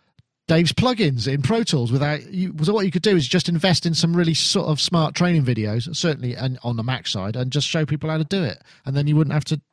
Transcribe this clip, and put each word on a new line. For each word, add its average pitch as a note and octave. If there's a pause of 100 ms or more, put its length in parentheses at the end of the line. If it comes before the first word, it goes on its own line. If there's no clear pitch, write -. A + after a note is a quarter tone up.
(480)
Dave's E3
plugins D3
in C#3+
Pro A3+
Tools A#2+
without C#3+
you. F#3 (100)
So G3
what G#3+
you F#3+
could F3
do G#3
is C#3+
just F#3
invest E3+
in E3
some E3
really E3
sort -
of D3
smart D#3+
training E3+
videos, A#2
certainly, B2
and B2+
on A#2+
the A2+
Mac B2+
side, G#2
and B2+
just D3
show D#3
people D#3
how D#3
to D#3+
do G3
it, A#2 (240)
and C#3
then C#3+
you D3+
wouldn't D#3
have D3+
to, D#3 (120)